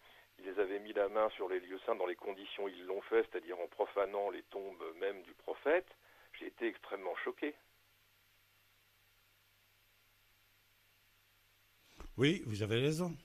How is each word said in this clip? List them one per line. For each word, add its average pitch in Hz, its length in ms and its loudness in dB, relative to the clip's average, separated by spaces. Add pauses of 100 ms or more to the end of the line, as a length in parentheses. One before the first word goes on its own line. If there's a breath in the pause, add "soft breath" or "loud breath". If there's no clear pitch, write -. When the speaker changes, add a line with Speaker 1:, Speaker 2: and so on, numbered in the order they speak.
(440 loud breath)
Speaker 1:
ils 92 160 -2
avaient 101 200 2
mis 107 140 -8
la 101 160 4
main 107 260 4
sur 98 140 -2
les 92 100 2
lieux 90 260 -8
saints 113 100 0
dans 95 120 0
les 90 80 0
conditions 98 480 -6
où 101 60 -2
ils 90 160 -10
l'ont 95 160 -2
fait, 113 280 4
c'est-à-dire 87 300 -6
en 85 80 -4
profanant 101 640 0
les 87 120 -6
tombes 98 400 -8 (160)
même 98 240 -2
du 85 100 -18
prophète, 147 540 0 (520 soft breath)
j'ai - 80 -8
été 120 200 -4
extrêmement 95 560 -4
choqué. 147 300 -2 (4000 loud breath)
Speaker 2:
Oui, 147 280 6
vous 107 180 -2
avez 110 160 4
raison. 156 460 2